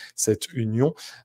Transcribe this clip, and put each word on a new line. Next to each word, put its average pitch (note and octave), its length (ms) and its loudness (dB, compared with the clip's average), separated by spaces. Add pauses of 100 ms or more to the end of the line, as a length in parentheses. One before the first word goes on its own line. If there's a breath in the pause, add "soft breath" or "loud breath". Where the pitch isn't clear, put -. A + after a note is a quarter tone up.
(160 loud breath)
cette - 380 0
union, A#2 420 2 (300 loud breath)